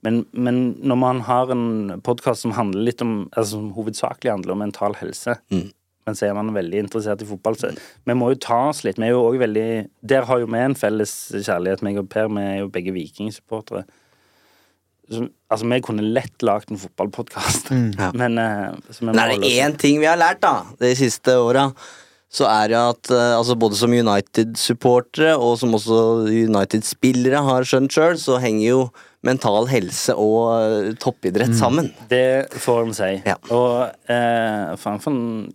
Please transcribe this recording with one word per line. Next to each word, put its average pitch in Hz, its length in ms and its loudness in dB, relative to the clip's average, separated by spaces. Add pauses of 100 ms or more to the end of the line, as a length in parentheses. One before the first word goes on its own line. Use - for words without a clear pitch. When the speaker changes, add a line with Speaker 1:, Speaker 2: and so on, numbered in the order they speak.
Speaker 1:
men, 113 220 0 (100)
men 123 300 0 (180)
når 131 160 0
man 127 240 0
har 127 320 0
en 110 480 -4
podcast 120 400 -2
som 113 160 -4
handler 104 300 -2
litt 120 160 -4
om, 110 320 -4
altså 107 240 -2
som 107 140 -8
hovedsakelig 110 580 -6
handler 92 240 -4
om 104 80 -4
mental 101 320 -4
helse, - 420 -6 (140)
Speaker 2:
Mm. 92 160 -2 (400)
Speaker 1:
men 113 100 -6
så 107 80 -2
er 101 80 0
man 104 160 -4
veldig 95 320 -4
interessert 104 400 -4
i 107 80 -10
fotball, 104 260 -4
så - 140 -6
Speaker 2:
Mm. - 80 -12 (280)
Speaker 1:
vi 123 80 0
må 123 180 2
jo 135 100 0
ta 120 140 -2 (140)
oss 147 140 -6
litt, 101 140 -4
vi 113 80 -2
er 117 80 2
jo 123 80 2
også 123 220 2
veldig, 110 240 0 (340)
der 127 240 2
har 123 140 2
jo 117 80 -2
vi 113 100 -2
en 131 160 2
felles 107 380 -2 (200)
kjærlighet, 95 520 -2
meg 101 160 -4
og 95 100 -8
Per, 110 180 0
vi 104 140 -4
er 98 220 -4
jo 101 60 -8
begge 92 220 -6
Viking-supportere. 104 920 -10 (1300)
Så, 113 180 -6 (220)
altså, 110 180 -4
vi 123 120 2
kunne 107 320 -4
lett - 280 -4
lagt 104 300 0
en 107 100 -8
fotballpodcast. - 880 -6
Speaker 3:
Mm. 120 300 2
Speaker 2:
Ja. 95 140 0
Speaker 1:
Men, 120 260 0
eh, 104 320 -2 (180)
så - 120 -20
vi 120 40 -6
må 113 80 -2
Speaker 2:
Men 113 60 6
er 113 80 2
det 110 80 0
Speaker 1:
holde 98 100 -2
oss 123 160 2
Speaker 2:
én 147 160 0
ting 147 220 4
vi 151 100 4
har 170 80 4
lært, 170 240 2
da, 131 220 2 (160)
de 123 160 4
siste 127 420 2
åra, 123 300 4 (640)
så 135 160 2
er 107 220 4
det 113 100 4
at, 120 320 0
eh, 120 260 4
altså, 120 220 2
både 110 160 2
som 120 160 2
United-supportere 120 1500 2
og 120 220 2
som 117 160 2
også 113 500 2
United-spillere 113 1160 2
har 127 240 2
skjønt 135 260 2
selv, 165 240 4
så 127 240 0
henger 110 280 2
jo 131 120 4 (420)
mental 120 440 2
helse 110 500 0
og, 110 320 2 (120)
eh, 110 320 0
toppidrett 117 600 -2
Speaker 3:
Mm. 113 60 2
Speaker 2:
sammen. 135 320 0 (180)
Speaker 1:
Det 131 420 2
får 117 360 0
en 110 60 -6
si. 98 320 -2
Speaker 2:
Ja. 98 100 0 (160)
Speaker 1:
Og, 120 420 2 (160)
eh, 113 640 0
faen 104 260 -6
for 151 100 -4
en 117 440 -6